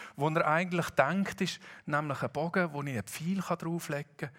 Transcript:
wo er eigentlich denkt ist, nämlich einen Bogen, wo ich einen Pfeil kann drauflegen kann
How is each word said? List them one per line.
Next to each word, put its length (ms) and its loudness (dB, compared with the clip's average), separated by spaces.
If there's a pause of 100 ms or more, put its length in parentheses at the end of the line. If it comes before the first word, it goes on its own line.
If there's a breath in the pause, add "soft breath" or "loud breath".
(140)
wo 140 0
er 180 2
eigentlich 440 2
denkt 500 2
ist, 180 -2 (260 loud breath)
nämlich 380 0
einen 100 0
Bogen, 400 0
wo 120 -4
ich 60 -4
einen 120 -2
Pfeil 400 -2
kann 160 -2
drauflegen 580 -4
kann 220 -8